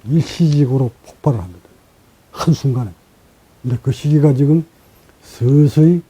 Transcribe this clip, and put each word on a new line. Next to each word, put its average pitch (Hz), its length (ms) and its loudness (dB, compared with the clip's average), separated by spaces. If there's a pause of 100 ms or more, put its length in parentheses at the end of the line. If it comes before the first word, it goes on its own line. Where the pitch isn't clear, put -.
일시적으로 143 840 0 (120)
폭발을 120 360 -4
합니다. 87 280 -18 (640)
한순간에. 127 640 -4 (680)
근데 123 200 -4
그 131 80 -4
시기가 147 440 0
지금 147 300 0 (600)
서서히 151 840 2